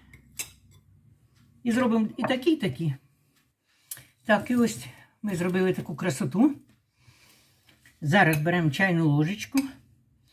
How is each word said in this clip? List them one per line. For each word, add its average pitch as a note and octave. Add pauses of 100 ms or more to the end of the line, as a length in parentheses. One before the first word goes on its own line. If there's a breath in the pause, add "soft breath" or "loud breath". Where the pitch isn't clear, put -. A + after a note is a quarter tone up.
(1600)
І A#3+
зробимо A3+ (100)
і C4+
такі, B3+
і D#4
такі. D3+ (1300 loud breath)
Так, G#3+
і B3
ось A#3 (340 soft breath)
ми G3+
зробили F3+
таку F3+
красоту. F3+ (1500 soft breath)
Зараз D#3+
беремо E3
чайну E3+
ложечку, D#3 (720 soft breath)